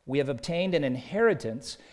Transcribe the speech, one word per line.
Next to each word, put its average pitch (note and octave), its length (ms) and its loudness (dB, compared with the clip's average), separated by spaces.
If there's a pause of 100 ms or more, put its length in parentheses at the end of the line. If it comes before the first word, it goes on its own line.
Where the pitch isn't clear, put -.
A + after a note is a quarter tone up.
we C3+ 140 0
have C3+ 100 2
obtained F3 440 -2
an D3 120 4
inheritance, B2+ 920 0 (160)